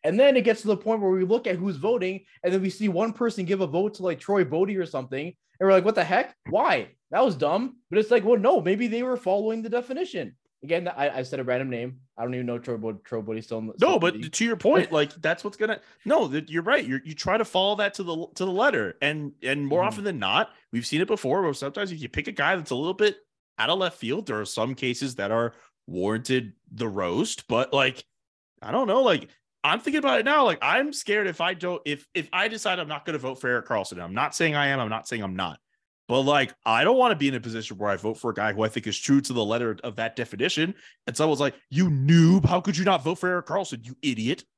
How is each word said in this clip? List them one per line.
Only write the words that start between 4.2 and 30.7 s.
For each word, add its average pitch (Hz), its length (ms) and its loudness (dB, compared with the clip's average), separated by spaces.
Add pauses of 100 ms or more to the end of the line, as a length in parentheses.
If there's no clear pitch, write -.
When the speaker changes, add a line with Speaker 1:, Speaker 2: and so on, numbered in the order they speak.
Speaker 1:
Bodie 175 340 0
or 175 100 -2
something, 135 400 -6
and 180 80 -12 (260)
we're 190 100 4
like, 185 140 8
"What 220 100 2
the 196 80 2
heck? 180 320 0 (140)
Why? 185 400 2 (240)
That 220 120 4
was 196 120 0
dumb." 170 400 0 (120)
But 196 120 2
it's 214 100 0
like, 233 140 6
well, 240 120 6
no, 220 240 4
maybe 202 280 0
they 233 160 -2
were 254 120 -2
following 220 460 -2
the 226 60 -8
definition. 247 680 -6 (300)
Again, 165 240 -2
I, 143 300 -2
I 131 40 -4
said 131 160 -6
a 131 60 -4
random 127 260 -2
name. 123 280 -6 (200)
I 113 40 -6
don't 123 120 -4
even 127 120 -4
know 120 120 -4
Troy 120 200 -6
Bod-, 107 260 -8
Troy 113 160 -6
Bodie's 110 240 -8
still 113 140 -8
in 110 100 -6
the, 110 60 -12
Speaker 2:
No, - 20 -16
Speaker 1:
still 254 120 6
in 370 60 4
the - 60 2
Speaker 2:
but 170 140 2
Speaker 1:
league. 123 180 -10
Speaker 2:
to 220 120 -2
your 233 120 0
point, - 360 2
Speaker 1:
<laughs> - 0 -
Speaker 2:
like, 147 200 2 (100)
that's 170 220 -2
what's - 120 -10
gonna, 220 240 -4 (240)
no, 269 220 2
that, 151 240 -6
you're 165 140 -2
right. 262 200 2
You're, 131 200 -4
you 156 100 -14
try 185 220 0
to 226 80 0
follow 196 320 0
that 202 180 -2
to 202 80 -8
the, 170 320 -6
to 185 100 -4
the 190 60 -2
letter. 185 520 0
And, 147 300 -2 (100)
and 143 220 -2
more 147 160 0
Speaker 1:
Mm-hmm. 196 80 0
Speaker 2:
often 208 160 -6
than 180 140 -4
not, 104 320 0 (220)
we've 117 140 -4
seen 151 140 -2
it 185 80 0
before 190 340 0
where 151 120 -2
sometimes 180 380 -8
if 151 100 -12
you 117 60 -10
pick 151 180 -6
a - 60 -8
guy 175 240 0
that's 160 140 -8
a 127 60 -2
little 165 180 -2
bit 208 240 2 (380)
out 151 140 0
of 185 80 2
left 180 200 -2
field, 160 280 -4
there 107 140 -4
are 104 40 -4
some 120 300 -2
cases 123 420 -4
that 101 140 -4
are 117 220 2 (340)
warranted 107 680 -2 (180)
the 113 160 -6
roast. 98 580 -2
But, 120 260 0
like, 131 320 0 (560)
I 113 120 -8
don't 233 160 0
know, 247 140 4
like, 190 260 2 (360)
I'm 175 160 2
thinking 294 200 0
about 262 180 2
it 220 60 0
now. 285 200 4
Like, 170 160 2
I'm 254 320 0